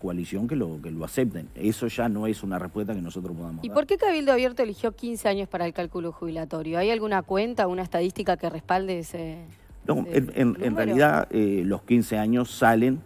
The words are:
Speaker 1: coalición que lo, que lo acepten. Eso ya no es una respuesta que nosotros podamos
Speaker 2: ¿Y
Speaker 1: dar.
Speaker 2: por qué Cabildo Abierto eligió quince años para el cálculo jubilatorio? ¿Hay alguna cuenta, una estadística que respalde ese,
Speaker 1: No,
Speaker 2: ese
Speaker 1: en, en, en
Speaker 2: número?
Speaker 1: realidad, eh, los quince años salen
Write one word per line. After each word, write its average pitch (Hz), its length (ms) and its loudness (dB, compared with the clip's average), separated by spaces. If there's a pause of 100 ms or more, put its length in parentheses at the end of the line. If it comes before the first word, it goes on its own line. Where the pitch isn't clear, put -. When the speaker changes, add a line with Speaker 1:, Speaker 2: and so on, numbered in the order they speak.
Speaker 1:
coalición 92 460 -4
que 147 80 -2
lo, 82 260 -4
que 82 80 -10
lo 82 160 -6
acepten. 92 480 -2
Eso 110 320 -2
ya 117 240 -2
no 104 160 -2
es 107 160 -2
una 95 160 -4
respuesta 98 380 -6
que 95 60 -6
nosotros 87 360 -8
podamos 82 260 -8
Speaker 2:
¿Y 240 40 -6
Speaker 1:
dar. 202 80 -2
Speaker 2:
por 294 100 4
qué 403 120 0
Cabildo 311 340 2
Abierto 247 320 2
eligió 220 300 -4
quince 233 360 -4
años 196 180 0
para 175 200 -4
el 165 60 -6
cálculo 170 380 -6
jubilatorio? 160 680 -4
¿Hay 196 100 2
alguna 214 320 0
cuenta, 208 460 0
una 180 160 -2
estadística 180 540 0
que 170 120 -4
respalde 180 480 -2
ese, 165 480 -8 (400)
Speaker 1:
No, 147 140 2
Speaker 2:
ese - 180 0
Speaker 1:
en, 135 120 2
en, - 60 -10
en 127 180 4
Speaker 2:
número? 113 240 0
Speaker 1:
realidad, 131 520 4
eh, 101 340 2
los 98 200 0
quince 117 340 4
años 117 320 2
salen 123 560 4